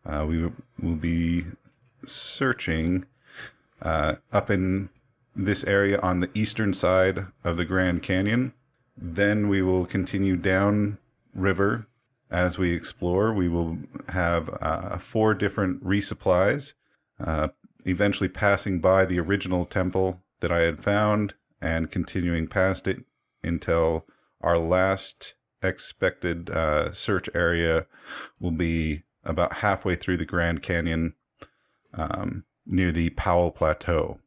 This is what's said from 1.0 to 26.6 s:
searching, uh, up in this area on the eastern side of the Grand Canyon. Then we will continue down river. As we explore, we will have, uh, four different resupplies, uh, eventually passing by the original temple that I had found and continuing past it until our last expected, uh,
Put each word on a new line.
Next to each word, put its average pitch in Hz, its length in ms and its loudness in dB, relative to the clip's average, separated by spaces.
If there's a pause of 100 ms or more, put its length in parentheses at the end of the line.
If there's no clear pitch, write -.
searching, 90 1000 -2 (760)
uh, 80 340 0 (160)
up 101 180 2
in 95 400 0 (440)
this 101 300 -2
area 101 360 2
on 90 200 0
the 92 140 0
eastern 107 380 0
side 92 540 2 (160)
of 85 140 -2
the 87 80 -2
Grand 90 380 0
Canyon. 107 500 0 (440)
Then 101 520 0
we 98 140 2
will 92 240 2
continue 95 500 0
down 101 600 2 (360)
river. 98 540 0 (420)
As 90 280 0
we 90 140 2
explore, 90 600 0
we 92 160 0
will 85 300 -2 (320)
have, 85 400 0 (100)
uh, 87 380 -4
four 110 360 2
different 98 500 -2
resupplies, 101 920 0 (440)
uh, 78 300 -2 (360)
eventually 95 440 0
passing 101 520 0
by 95 240 6
the 87 160 0
original 90 440 -2
temple 92 580 -2 (180)
that 85 120 -2
I 85 80 2
had 82 200 2
found 104 540 0 (260)
and 82 300 -2
continuing 85 560 -2
past 95 400 0
it - 180 -4 (380)
until 82 640 0 (340)
our 85 180 2
last 92 760 0 (280)
expected, 85 880 -4
uh, 80 420 0